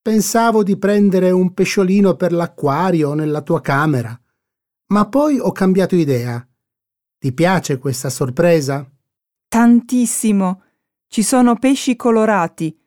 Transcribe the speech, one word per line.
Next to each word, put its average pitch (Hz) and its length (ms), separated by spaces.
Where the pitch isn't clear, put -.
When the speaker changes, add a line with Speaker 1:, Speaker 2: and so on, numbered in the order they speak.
Speaker 1:
Pensavo 220 600
di 190 160
prendere 196 500
un 185 240
pesciolino 190 600
per 175 160
l'acquario 165 800
nella 151 300
tua 156 180
camera. 135 580
Ma 208 200
poi 285 300
ho 190 140
cambiato 190 440
idea. 123 480
Ti 135 120
piace 156 460
questa 135 320
sorpresa? 143 800
Speaker 2:
Tantissimo. 226 1160
Ci - 160
sono 240 380
pesci 269 360
colorati. 214 800